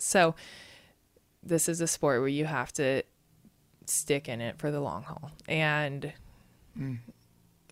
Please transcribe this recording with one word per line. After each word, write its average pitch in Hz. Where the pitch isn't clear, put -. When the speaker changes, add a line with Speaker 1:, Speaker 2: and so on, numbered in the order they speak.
Speaker 1:
So 165
this 165
is 170
a 165
sport 139
where 135
you 143
have 139
to 135
stick -
in 117
it 117
for 147
the 147
long 110
haul, 156
and 147
Speaker 2:
Mm. 131